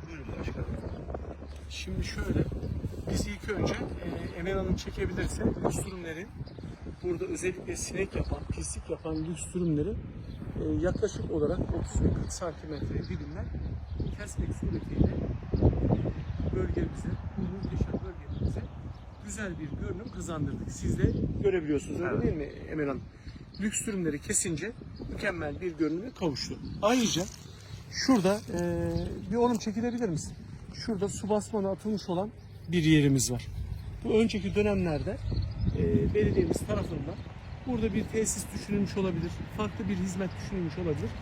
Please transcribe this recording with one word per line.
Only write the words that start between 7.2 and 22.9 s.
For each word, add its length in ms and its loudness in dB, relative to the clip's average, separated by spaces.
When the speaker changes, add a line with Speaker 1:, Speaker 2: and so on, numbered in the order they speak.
Speaker 2:
özellikle 520 -2
sinek 400 -2
yapan, 220 0
pislik 380 -6
yapan 260 -2
lüks 260 -2
ürünlerin, 420 2
e, 220 2
yaklaşık 480 2
olarak 300 2
otuz 420 0
ve 120 6
kırk 180 0
santimetre 560 -4
dilimler 360 -4
kesmek 300 -2
suretiyle 520 2
bölgemize, 520 0
bu 60 -2
muhteşem 500 -2
bölgemize 540 -4
güzel 320 -6
bir 100 -6
görünüm 280 -6
kazandırdık. 580 -4
Siz 260 0
de 140 6
görebiliyorsunuz, 580 2
öyle 120 0
Speaker 1:
Evet. 100 4
Speaker 2:
değil 140 4
mi 80 -2
Emel 160 0
Hanım? 140 -4